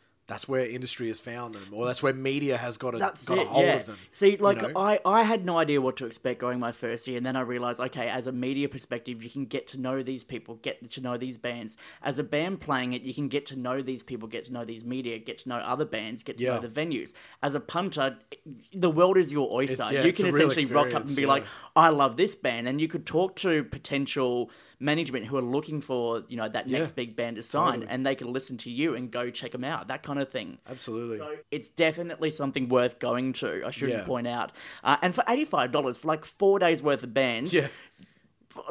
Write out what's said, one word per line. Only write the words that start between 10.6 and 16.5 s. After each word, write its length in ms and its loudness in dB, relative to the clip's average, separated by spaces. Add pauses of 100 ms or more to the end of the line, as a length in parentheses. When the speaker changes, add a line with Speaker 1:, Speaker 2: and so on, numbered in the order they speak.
Speaker 2:
to 80 -12
know 160 -4
these 220 -8
bands. 400 -8 (240)
As 180 -2
a 40 -2
band 360 -2
playing 320 0
it, 120 -6
you 100 -8
can 160 -4
get 160 -2
to 100 -12
know 260 -2
these 220 -6
people, 240 -10
get 180 -8
to 60 -14
know 140 -8
these 180 -12
media, 340 -6
get 220 -12
to 100 -12
know 100 -4
other 260 -2
bands, 380 -6
get 160 -10
to 40 0
Speaker 1:
Yeah. 120 2